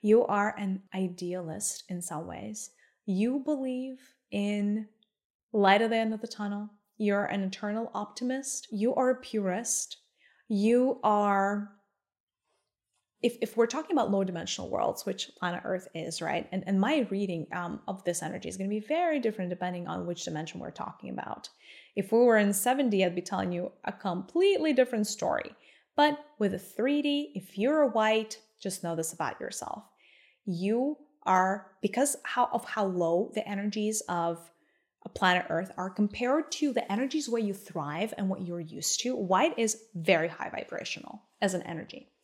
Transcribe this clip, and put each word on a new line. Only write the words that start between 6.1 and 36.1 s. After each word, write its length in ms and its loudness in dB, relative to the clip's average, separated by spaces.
of 80 -6
the 60 -10
tunnel. 420 -8
You're 280 2
an 160 -2
eternal 520 -4
optimist. 800 -4
You 240 2
are 140 4
a 60 4
purist. 840 -2
You 560 4
are, 680 2
if, 200 0
if 160 -4
we're 100 6
talking 280 -2
about 160 2
low 120 2
dimensional 460 -6
worlds, 360 -2
which 320 -6
planet 260 -4
Earth 300 -4
is, 280 -8
right? 300 -4
And, 160 -4
and 120 2
my 300 2
reading, 440 -4
um, 340 -8
of 160 -8
this 180 -2
energy 280 -8
is 80 -10
gonna 120 -4
be 100 -2
very 400 0
different 300 -4
depending 380 -6
on 180 -6
which 200 -6
dimension 340 -8
we're 120 -10
talking 380 -12
about. 400 -10
If 160 -2
we 80 6
were 180 8
in 160 4
seven 360 2
D, 140 4
I'd 120 2
be 60 -2
telling 300 -4
you 200 -4
a 80 -4
completely 840 2
different 340 2
story. 440 -2
But 240 4
with 140 2
a 60 -4
three 420 0
D, 340 0
if 220 -10
you're 240 4
a 80 6
white, 500 2
just 220 -6
know 120 -2
this 160 -2
about 300 -4
yourself. 420 -8
You 520 0
are, 480 2
because 420 0
how, 300 0
of 100 -2
how 220 -2
low 480 2
the 140 -4
energies 600 -2
of 320 -2
a 60 -12
planet 400 4
Earth 280 -2
are 120 -4
compared 600 0